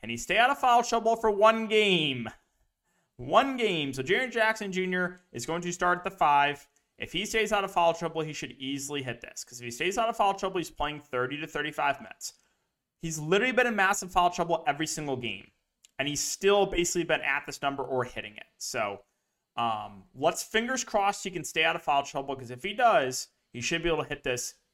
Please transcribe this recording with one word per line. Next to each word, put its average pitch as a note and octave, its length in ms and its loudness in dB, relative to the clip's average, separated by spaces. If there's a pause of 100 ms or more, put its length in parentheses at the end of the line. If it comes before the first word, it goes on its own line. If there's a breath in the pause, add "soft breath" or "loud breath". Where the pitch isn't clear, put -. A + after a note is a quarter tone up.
Can A2+ 100 -12
he A#2 60 -6
stay E3 200 -2
out A#3+ 140 6
of C#4 80 0
foul B3 240 4
trouble A3+ 320 2
for A3+ 160 0
one A3 380 6
game? E3 600 2 (880)
One A3 380 2
game. E3+ 360 0
So C3 100 -6
Jaren A3+ 300 0
Jackson A3 400 0
Junior F3+ 480 -2 (120)
is - 140 -8
going E3+ 160 -4
to F3 100 -4
start F3 260 2
at F3 60 -12
the F#3+ 60 -2
five. C#3+ 560 4 (320)
If - 140 -10
he F3+ 120 -4
stays G#3+ 280 0
out G3+ 100 2
of F#3 80 -4
foul E3+ 240 4
trouble, D#3+ 260 -4
he D#3 120 -6
should C#3 260 -10
easily C3+ 440 -6
hit A#2+ 180 -8
this. - 240 -16
'Cause A#2+ 160 -18
if A#2+ 40 -14
he A#2+ 60 -8
stays F3+ 280 -2
out A3+ 100 0
of A3+ 80 -4
foul G3 180 2
trouble, F#3 240 -4
he's D#3+ 120 -4
playing D3 300 -6
thirty C3 400 -4
to D#3 60 -8
thirty-five D3 540 -2
minutes. - 340 -14 (680)
He's E3 180 -6
literally G3 340 2
been B3 160 4
in A#3 80 -2
massive G3 340 0
foul F3 200 4
trouble E3+ 360 -2
every D3 200 0
single D3 300 -4
game. G#2+ 300 -8 (540)
And C#3 80 0
he's D3 120 -4
still G3 460 4
basically F3 380 -2
been D#3 160 0
at C#3+ 260 -2
this - 160 -12
number C#3 220 -2
or B2+ 180 0
hitting G#2+ 320 -8
it. - 120 -20 (120)
So, G#2 440 -4 (540)
um, G#2+ 460 -4 (120)
let's D#3 280 -2
fingers A#3+ 400 -2
crossed G3+ 400 0
he G3 80 -8
can F3 140 -8
stay D#3+ 200 0
out E3 120 2
of E3 60 -8
foul C#3+ 200 2
trouble. C#3 320 -6
'Cause A#2+ 160 -14
if B2 140 -14
he G#3 100 -6
does, F3+ 540 2 (240)
he B2 80 -10
should E3 240 -2
be F3 40 2
able D#3 140 0
to - 60 -6
hit C#3+ 160 -10
this B2 300 -2 (200)